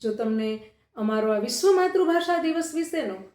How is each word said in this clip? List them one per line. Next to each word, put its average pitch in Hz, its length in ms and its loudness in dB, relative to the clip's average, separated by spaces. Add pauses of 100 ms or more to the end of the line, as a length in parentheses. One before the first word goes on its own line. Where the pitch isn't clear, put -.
જો 214 120 -4
તમને 220 580 -4 (220)
અમારો 214 380 0
આ 208 60 2
વિશ્વ 370 340 2
માતૃભાષા 349 680 2
દિવસ 320 320 -2
વિશેનો 311 400 -4 (200)